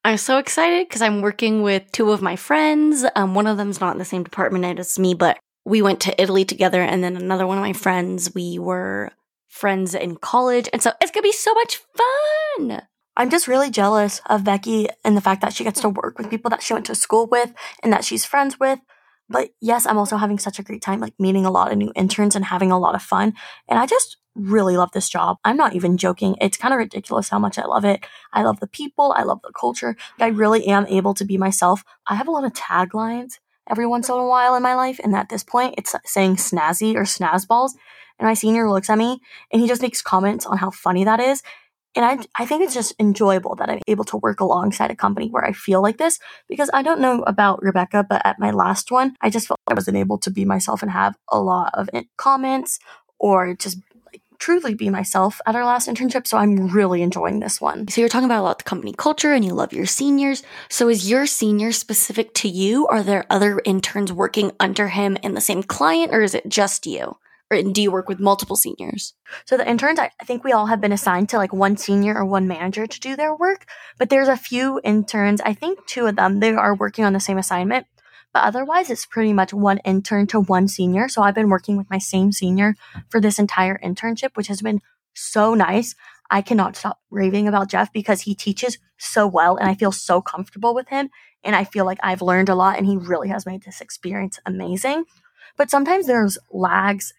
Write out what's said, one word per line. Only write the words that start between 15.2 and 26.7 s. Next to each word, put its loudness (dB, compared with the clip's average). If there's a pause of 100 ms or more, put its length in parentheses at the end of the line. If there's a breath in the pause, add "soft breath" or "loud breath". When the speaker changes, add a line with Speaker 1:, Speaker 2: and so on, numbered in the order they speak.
Speaker 2:
fact 2
that -2
she -8
gets -4
to 0
work -6
with -8
people -4
that -2
she -4
went -6
to -8
school 2
with 0 (300 loud breath)
and 4
that 0
she's -4
friends -2
with. 0 (500 soft breath)
But -2 (100)
yes, 0
I'm 2
also 0
having 0
such -8
a -12
great -12
time, -4
like, -10
meeting 4
a 2
lot 4
of 0
new -2
interns 2
and -2
having 0
a 4
lot 2
of -6
fun. 0 (320 loud breath)
And 2
I 2
just 0 (180)
really 2
love 2
this -4
job. -2
I'm 2
not 2
even 2
joking. 0
It's 0
kinda 0